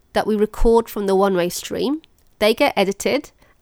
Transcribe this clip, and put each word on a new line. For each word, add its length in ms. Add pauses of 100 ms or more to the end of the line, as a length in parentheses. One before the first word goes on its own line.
(140)
that 120
we 100
record 540
from 160
the 100
one-way 340
stream, 520 (380)
they 160
get 200
edited, 540 (320)